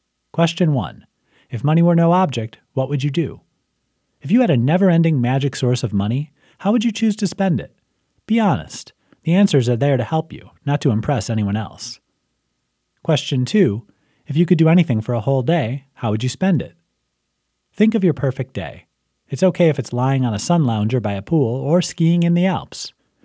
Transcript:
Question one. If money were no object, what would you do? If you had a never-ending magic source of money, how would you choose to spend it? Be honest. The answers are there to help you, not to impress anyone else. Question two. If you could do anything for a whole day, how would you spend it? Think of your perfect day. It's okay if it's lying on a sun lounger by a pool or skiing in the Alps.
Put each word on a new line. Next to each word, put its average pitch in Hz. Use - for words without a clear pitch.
Question 165
one. 82
If 113
money 160
were 170
no 165
object, 143
what 131
would 139
you 147
do? 135
If 139
you 247
had 202
a 131
never-ending 165
magic 131
source 123
of 101
money, 110
how 202
would 226
you 233
choose 214
to 208
spend 180
it? -
Be 226
honest. 131
The 165
answers 160
are 120
there 135
to 117
help 160
you, -
not 147
to 135
impress 110
anyone 104
else. -
Question 139
two. 120
If 139
you 170
could 160
do 160
anything 160
for 120
a 110
whole 135
day, 135
how 110
would 107
you 127
spend 185
it? -
Think 220
of 190
your 160
perfect 131
day. 85
It's 139
okay 175
if 143
it's -
lying 127
on 113
a 104
sun 170
lounger 113
by 101
a 98
pool 135
or 156
skiing 170
in 170
the 175
Alps. -